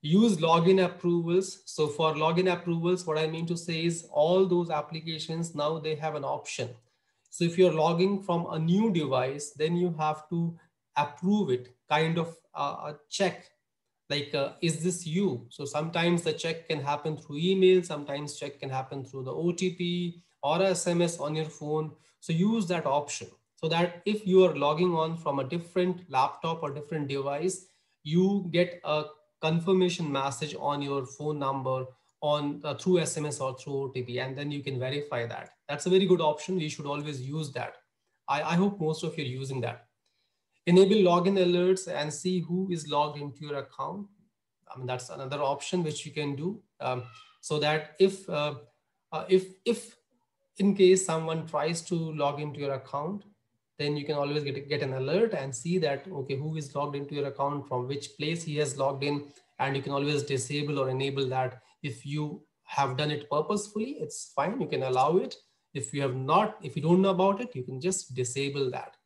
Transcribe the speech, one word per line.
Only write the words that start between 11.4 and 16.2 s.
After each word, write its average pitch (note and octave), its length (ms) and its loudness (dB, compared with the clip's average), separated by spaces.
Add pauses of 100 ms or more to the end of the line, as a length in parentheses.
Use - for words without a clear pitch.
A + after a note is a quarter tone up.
it, B2 180 0 (200)
kind D#3+ 300 2
of, E3 180 -4 (180)
uh, C#3+ 220 -4 (120)
a D3+ 80 -10 (120)
check, - 400 -2 (600)
like, C#3+ 260 -4
uh, C#3 260 0
"Is D#3+ 220 -2
this F3 240 -2
you?" D#3 440 -2
So - 140 -10
sometimes E3 580 0